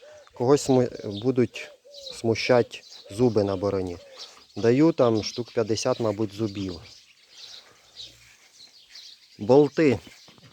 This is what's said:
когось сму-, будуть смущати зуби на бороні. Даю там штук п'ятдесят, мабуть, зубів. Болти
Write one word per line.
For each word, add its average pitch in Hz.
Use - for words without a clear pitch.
когось 135
сму-, 110
будуть 123
смущати 117
зуби 107
на 98
бороні. 92
Даю 123
там 113
штук -
п'ятдесят, 113
мабуть, 107
зубів. 98
Болти 135